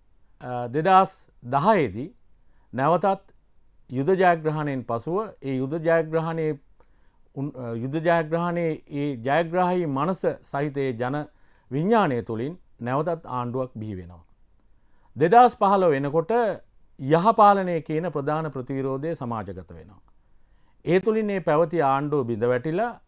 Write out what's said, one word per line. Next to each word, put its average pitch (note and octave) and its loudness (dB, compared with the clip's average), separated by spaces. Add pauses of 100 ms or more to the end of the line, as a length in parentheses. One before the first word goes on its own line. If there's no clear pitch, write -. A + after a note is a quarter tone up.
(400)
අ, B2 -6
දෙදහස් F3+ 4 (280)
දහයේදී C#3 0 (640)
නැවතත් E3 0 (680)
යුද C3+ -2
ජයග්‍රහණයෙන් D#3 0
පසුව A#2+ -4 (220)
ඒ C3+ -6
යුද C3+ -4
ජයග්‍රහණයේ D#3+ -2 (800)
උන්-, C#3+ -6
අ, A#2+ -10
යුද A#2+ -6
ජයග්‍රහණයේ E3+ 0 (160)
ඒ C#3+ -4 (100)
ජයග්‍රාහී E3+ 0
මනස D3 -2 (180)
සහිත C#3+ -6
ඒ C3+ -2
ජන B2 -4 (540)
විඥානය D#3+ 2
තුළින් A#2 -6 (220)
නැවතත් D#3+ -4
ආණ්ඩුවක් B2 -6
බිහි G#2+ -10
වෙනවා. F2 -16 (920)
දෙදහස් A3+ 6
පහළොව F#3+ 4
වෙනකොට C#3+ 0 (680)
යහපාලනය F#3 4
කියන D#3 -4
ප්‍රධාන D#3 -2
ප්‍රතිවිරෝධය C3+ -4
සමාජගත G2+ -8
වෙනවා. E2 -20 (840)
ඒ F3+ 2
තුළින් A3 0
මේ G3 -2
පැවති E3 2
ආණ්ඩුව C#3 0
බිඳ A2+ -2
වැටිලා D#3 0 (160)